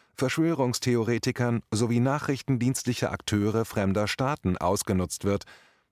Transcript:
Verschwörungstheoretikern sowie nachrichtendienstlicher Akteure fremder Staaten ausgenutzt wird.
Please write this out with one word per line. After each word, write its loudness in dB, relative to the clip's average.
Verschwörungstheoretikern 0
sowie 2
nachrichtendienstlicher 0
Akteure 0
fremder 0
Staaten -2
ausgenutzt -2
wird. 0